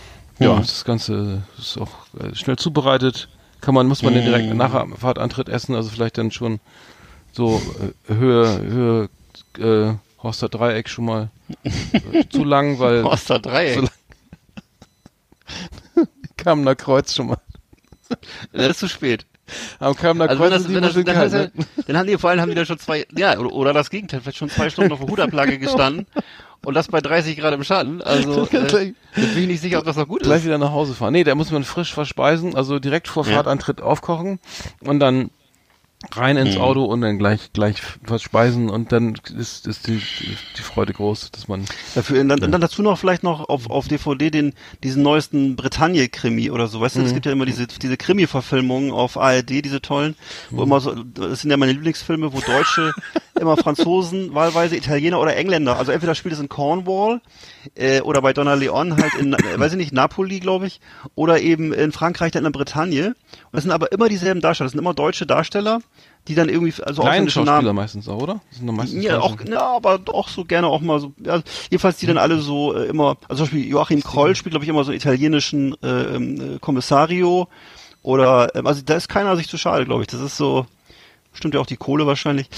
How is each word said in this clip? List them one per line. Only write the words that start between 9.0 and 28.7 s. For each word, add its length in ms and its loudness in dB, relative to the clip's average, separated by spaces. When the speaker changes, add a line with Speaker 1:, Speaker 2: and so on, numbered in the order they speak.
Speaker 1:
äh, 380 2
Horster 280 -4
Dreieck 400 -2
schon 160 -6
mal, 260 -2
äh, 80 -6
zu 140 0
lang, 380 2
weil 240 4
Speaker 2:
<laughs> 0 -
Horster 340 0
Dreieck. 360 0
Speaker 1:
zu 80 0
lang. 80 0
<laughs> 140 4
Kamener 380 2
Kreuz 400 0
schon 140 -4
mal. 100 -2
Speaker 2:
Das 160 0
ist 120 0
zu 80 -4
spät. 380 -2
Speaker 1:
Am 180 2
Kamener 340 2
Speaker 2:
Also 120 2
wenn 80 6
Speaker 1:
Kreuz 40 2
Speaker 2:
das, 80 -4
Speaker 1:
sind 80 -4
die 60 -2
Speaker 2:
wenn 60 2
das, 80 4
Speaker 1:
Muscheln 160 0
Speaker 2:
dann, 100 0
Speaker 1:
kalt, 160 4
Speaker 2:
heißt 240 -2
Speaker 1:
ne? 80 -2
Speaker 2:
ja, 100 -6
dann 120 0
haben 80 0
die 120 2
vor 120 2
allem 100 2
haben 80 0
die 60 -2
da 100 0
schon 140 -6
zwei, 280 -4
ja, 220 2
oder, 140 -2
oder 200 2
das 180 2
Gegenteil, 300 -8
vielleicht 180 -12
schon 120 -6
zwei 200 -2
Stunden 220 2
auf 80 -6
der 80 -6
Hutablage 440 0
Speaker 1:
<laughs> 60 -4
Genau. 140 -4
Speaker 2:
gestanden 340 0
und 100 -4
das 140 0
bei 120 0
dreißig 380 0
Grad 160 0
im 100 -6
Schatten. 380 -2
Also, 380 0
Speaker 1:
Das 100 -2
kann 140 2
Speaker 2:
äh, 40 0
Speaker 1:
gleich 240 2